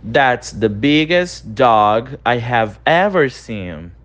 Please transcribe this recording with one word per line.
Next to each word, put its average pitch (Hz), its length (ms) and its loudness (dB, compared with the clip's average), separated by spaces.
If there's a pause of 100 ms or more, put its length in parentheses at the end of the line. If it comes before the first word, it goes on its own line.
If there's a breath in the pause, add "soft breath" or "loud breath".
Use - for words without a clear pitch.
(120)
"That's 127 400 0
the 107 160 -4
biggest 151 800 -2
dog 110 640 2 (100)
I 123 140 2
have 113 460 -2
ever 170 460 2
seen." 87 600 -12 (140)